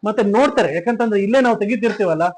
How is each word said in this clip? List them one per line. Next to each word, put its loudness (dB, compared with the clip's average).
ಮತ್ತೆ 0
ನೋಡ್ತಾರೆ. 2
ಯಾಕಂತಂದ್ರೆ -2
ಇಲ್ಲೇ 2
ನಾವು 2
ತೆಗಿತಿರ್ತೀವಲ್ಲ -2